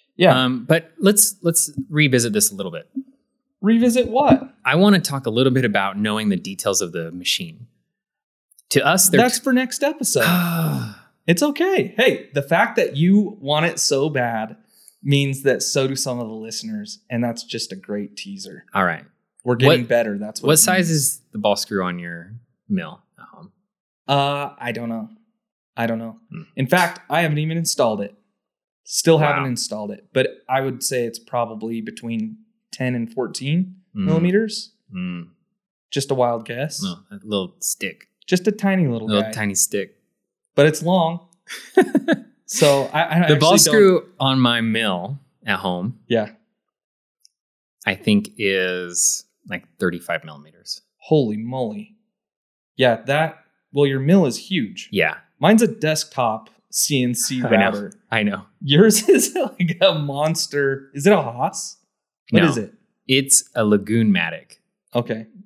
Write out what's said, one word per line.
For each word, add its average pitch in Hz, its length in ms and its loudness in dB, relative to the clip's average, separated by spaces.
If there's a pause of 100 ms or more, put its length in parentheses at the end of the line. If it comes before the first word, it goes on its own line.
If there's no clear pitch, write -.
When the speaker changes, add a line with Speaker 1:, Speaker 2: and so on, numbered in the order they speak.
(200)
Speaker 1:
Yeah. 160 180 6
Speaker 2:
Um, 127 280 0
but 160 340 0
let's, 208 420 2
let's 165 300 -2 (180)
revisit 127 440 2
this 104 180 0
a 98 40 -14
little 95 180 -8
bit. 80 160 -14 (720)
Speaker 1:
Revisit 233 480 2
what? 262 440 2 (120)
Speaker 2:
I 135 100 4
wanna 196 240 6
talk 139 260 -6
a 117 40 0
little 127 240 2
bit 127 120 2
about 98 320 -2
knowing 107 300 -2
the 95 80 2
details 95 460 -4
of 85 100 -4
the 82 200 -8
machine. 90 560 -8 (1040)
To 135 140 2
us, 175 240 2
they're 214 120 6
Speaker 1:
That's 247 180 2
Speaker 2:
t- - 40 -10
Speaker 1:
for 262 100 2
next 254 280 0
episode. 285 440 -2
Speaker 2:
<sighs> 165 720 -2 (320)
Speaker 1:
It's 175 160 2
okay. 330 520 0
Hey, - 380 0
the 143 80 0
fact 202 360 0
that 165 180 0
you 185 440 2
want 151 280 0
it - 120 -4
so 147 300 0
bad 117 480 -4 (460)
means 139 400 0
that 135 180 2
so 135 260 0
do 135 80 -4
some 127 240 -6
of 117 80 -8
the 110 60 -12
listeners, 110 760 -12
and 120 160 -2
that's 117 200 -4
just - 280 -10
a 95 40 -10
great 104 420 -10
teaser. 95 560 -16
Speaker 2:
All 98 100 2
right. 82 220 -4 (380)
Speaker 1:
We're 123 120 0
getting 123 260 4
Speaker 2:
What, 117 80 -8
Speaker 1:
better. 113 280 0
That's 107 240 -10
what 127 60 -2
Speaker 2:
what 151 80 4
Speaker 1:
it - 20 4
Speaker 2:
size 180 300 2
Speaker 1:
means. - 20 -2
Speaker 2:
is 147 320 -2 (100)
the 110 60 -12
ball 101 180 2
screw 98 280 -4
on 87 160 -4
your 85 340 -14 (340)
mill 85 320 -6 (200)
at - 60 -20
home? - 260 -20 (560)
Speaker 1:
Uh, 143 500 -2
I 120 140 -8
don't 117 180 -8
know. 113 180 -8 (720)
I 117 80 -2
don't 113 140 -4
know. 113 180 -14 (140)
Speaker 2:
Hmm. 165 100 -14 (140)
Speaker 1:
In 135 100 -2
fact, 175 360 0 (100)
I 160 100 0
haven't 151 160 0
even 160 220 -4
installed 117 420 -2
it. 101 140 -10 (760)
Still 160 280 4
haven't 151 240 0
Speaker 2:
Wow. 135 60 -4
Speaker 1:
installed 107 420 -8
it, - 220 -16
but 127 140 2 (220)
I 135 120 0
would 131 220 -6
say 123 220 -2
it's 117 140 -10
probably 113 600 -6
between 113 600 -8 (320)
ten 127 240 -4
and 117 180 -6
fourteen 143 640 -4 (200)
Speaker 2:
Mm. 98 100 -2
Speaker 1:
millimeters. 180 680 0 (180)
Speaker 2:
Mm. 90 380 -10 (600)
Speaker 1:
Just - 180 -4
a 139 60 -2
wild 120 300 0
guess. 135 360 -8
Speaker 2:
No, 90 140 -8 (160)
a 101 120 -16
little 101 360 -4
stick. - 480 -8 (180)
Speaker 1:
Just 185 220 0
a 214 40 2
tiny 190 360 0
little 113 200 -4
Speaker 2:
Little 104 160 2
Speaker 1:
guy. 110 80 -8
Speaker 2:
tiny 104 240 -4
stick. - 400 -4 (600)
Speaker 1:
But 143 100 6
it's 156 160 0
long. 170 460 0 (480)
Speaker 2:
<laughs> - 500 2 (260)
Speaker 1:
So 139 400 4
I, 165 340 2
I - 20 4
Speaker 2:
The 151 80 6
ball 151 180 6
Speaker 1:
actually 208 120 6
don't 220 140 4
Speaker 2:
screw 190 300 4 (100)
on 131 200 2
my 120 220 4
mill 110 580 -2 (260)
at 98 140 0
home, 92 480 -4
Speaker 1:
Yeah. 113 240 -2 (1500)
Speaker 2:
I 98 80 0
think 104 460 0
is, 92 840 -2 (220)
like, 92 180 -10 (120)
thirty-five 87 460 -4
millimeters. 78 580 -16 (160)
Speaker 1:
Holy 123 400 0
moly. 113 580 -8 (800)
Yeah, 123 280 2
that, 151 400 -2 (280)
well, 143 140 2
your 135 140 0
mill 165 260 4
is - 240 -4
huge. 151 420 -6
Speaker 2:
Yeah. 82 260 0 (220)
Speaker 1:
Mine's 214 220 6
a 226 60 6
desktop 135 800 -4 (220)
C 131 320 0
N 123 120 0
C 127 280 -4
Speaker 2:
I 120 60 -2
know. 117 80 6
Speaker 1:
router. 107 360 0 (180)
Speaker 2:
I 110 120 0
know. 98 220 -2 (160)
Speaker 1:
Yours 180 480 6
<laughs> - 0 -
is, - 260 4
like, 180 460 -4
a 185 140 6
monster. 143 1000 -4
Is 143 140 -8
it 208 60 8
a 170 80 4
Haas? 123 560 -8 (540)
What 139 120 4
Speaker 2:
No. 160 60 4
Speaker 1:
is 127 80 -2
it? 101 160 -8 (340)
Speaker 2:
It's 135 360 2 (120)
a 113 100 0
Lagoon-matic. 98 920 0 (380)
Speaker 1:
Okay. 113 300 -4 (200)